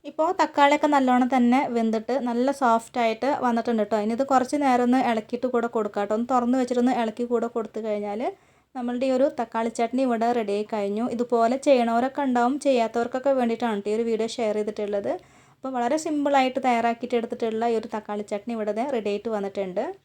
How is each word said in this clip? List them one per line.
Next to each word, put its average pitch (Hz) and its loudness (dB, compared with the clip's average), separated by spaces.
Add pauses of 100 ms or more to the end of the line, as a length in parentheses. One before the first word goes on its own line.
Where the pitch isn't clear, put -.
ഇപ്പോൾ 311 0
തക്കാളിയൊക്കെ 294 4
നല്ലോണം 254 4
തന്നെ 254 4 (100)
വെന്തിട്ട് 226 0
നല്ല 247 0
സോഫ്റ്റ് 240 0
ആയിട്ട് 226 0
വന്നിട്ടുണ്ട് 233 0
ട്ടോ. 214 0
ഇനി 214 -2
ഇത് 247 -2
കുറച്ച് 262 2
നേരം 254 2
ഒന്ന് 254 4
ഇളക്കിയിട്ട് 240 -2
കൂടെ 240 0
കൊടുക്കാം 208 -2
ട്ടോ. 202 -2
ഒന്ന് 233 -2
തുറന്ന് 247 2
വെച്ചിട്ടൊന്ന് 247 2
ഇളക്കി 233 -2
കൂടെ 233 0
കൊടുത്തു 220 -6
കഴിഞ്ഞാൽ 208 -4 (540)
നമ്മളുടെ 247 -4
ഈ 262 2
ഒരു 254 4
തക്കാളി 226 -4
ചട്നി 240 -2
ഇവിടെ 233 0
റെഡി 220 0
ആയി 208 -2
കഴിഞ്ഞു. 208 -4
ഇതുപോലെ 233 0
ചെയ്യണവരൊക്കെ 254 2
ഉണ്ടാവും, 247 2
ചെയ്യാത്തവർക്കൊക്കെ 247 0
വേണ്ടിയിട്ടാണ് 233 0
ട്ടോ 202 -6
ഈ 214 0
ഒരു 233 0
വീഡിയോ 226 -2
ഷെയർ 214 -2
ചെയ്തിട്ടുള്ളത്. 208 -4 (380)
അപ്പോൾ - -10
വളരെ 247 0
സിമ്പിളായിട്ട് 285 0
തയ്യാറാക്കിയിട്ട് 233 0
എടുത്തിട്ടുള്ള 233 -4
ഈ 233 0
ഒരു 220 -6
തക്കാളി 208 -8
ചട്നി 208 -8
ഇവിടെ 214 -4
ദേ 226 -4
റെഡി 220 -2
ആയിട്ട് 208 -4
വന്നിട്ടുണ്ട്. 196 -4 (220)